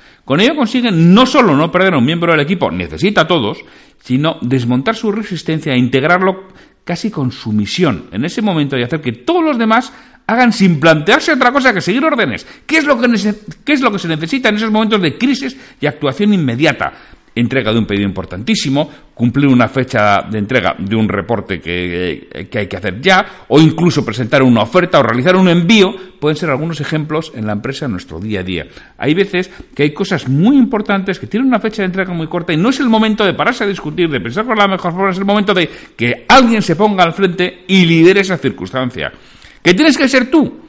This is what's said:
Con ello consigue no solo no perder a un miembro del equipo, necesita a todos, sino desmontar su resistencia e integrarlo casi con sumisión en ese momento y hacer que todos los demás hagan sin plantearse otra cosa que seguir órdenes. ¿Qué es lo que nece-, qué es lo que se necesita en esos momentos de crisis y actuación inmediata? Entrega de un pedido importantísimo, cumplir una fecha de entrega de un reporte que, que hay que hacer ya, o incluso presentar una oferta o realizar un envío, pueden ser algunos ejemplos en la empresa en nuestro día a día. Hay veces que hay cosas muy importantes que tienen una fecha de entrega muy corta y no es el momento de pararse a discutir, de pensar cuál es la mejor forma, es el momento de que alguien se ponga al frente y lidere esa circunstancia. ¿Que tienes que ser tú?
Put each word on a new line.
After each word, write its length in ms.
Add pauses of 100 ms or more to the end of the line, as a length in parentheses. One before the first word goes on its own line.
(240)
Con 160
ello 160
consigue 360
no 340
solo 300
no 160
perder 240
a 20
un 80
miembro 260
del 100
equipo, 280
necesita 520
a 60
todos, 360 (400)
sino 380
desmontar 540
su 160
resistencia 600
e 60
integrarlo 680 (360)
casi 260
con 220
sumisión 800
en 140
ese 180
momento 340
y 60
hacer 180
que 100
todos 320
los 140
demás 340 (360)
hagan 260
sin 260
plantearse 540
otra 180
cosa 220
que 80
seguir 220
órdenes. 420 (200)
¿Qué 120
es 80
lo 140
que 80
nece-, 320 (240)
qué 100
es 80
lo 100
que 80
se 80
necesita 420
en 60
esos 160
momentos 300
de 160
crisis 400 (240)
y 60
actuación 460
inmediata? 600 (440)
Entrega 360
de 60
un 60
pedido 220
importantísimo, 840 (240)
cumplir 340
una 200
fecha 540
de 180
entrega 400
de 160
un 140
reporte 500
que, 920
que 100
hay 80
que 100
hacer 240
ya, 480
o 100
incluso 460
presentar 360
una 200
oferta 380
o 40
realizar 320
un 140
envío, 440 (240)
pueden 200
ser 120
algunos 300
ejemplos 560
en 100
la 60
empresa 340
en 60
nuestro 300
día 180
a 40
día. 240 (300)
Hay 160
veces 380 (240)
que 80
hay 100
cosas 360
muy 260
importantes 640
que 80
tienen 220
una 100
fecha 220
de 60
entrega 260
muy 140
corta 260
y 40
no 120
es 100
el 80
momento 380
de 80
pararse 320
a 20
discutir, 420
de 120
pensar 240
cuál 140
es 40
la 60
mejor 240
forma, 180
es 60
el 80
momento 280
de 160 (280)
que 320
alguien 320
se 160
ponga 260
al 80
frente 560
y 180
lidere 360
esa 160
circunstancia. 760 (500)
¿Que 120
tienes 240
que 100
ser 240
tú? 260 (120)